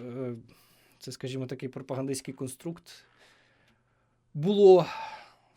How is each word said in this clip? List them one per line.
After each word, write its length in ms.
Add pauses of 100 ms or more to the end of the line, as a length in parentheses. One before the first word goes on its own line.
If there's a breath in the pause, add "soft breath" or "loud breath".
Е, 340 (680 soft breath)
це, 100
скажімо, 340
такий 220
пропагандистський 680
конструкт. 680 (1300 soft breath)
Було 520 (720 loud breath)